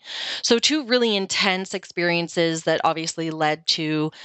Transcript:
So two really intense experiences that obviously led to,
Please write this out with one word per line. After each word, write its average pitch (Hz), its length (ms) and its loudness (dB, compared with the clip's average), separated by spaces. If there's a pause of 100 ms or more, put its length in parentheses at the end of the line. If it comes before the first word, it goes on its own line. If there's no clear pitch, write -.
(420)
So 233 160 4
two 294 260 0
really 226 320 2
intense 190 580 0
experiences 170 920 0
that 160 200 2
obviously 160 460 -2
led 156 380 -2
to, 156 420 0 (140)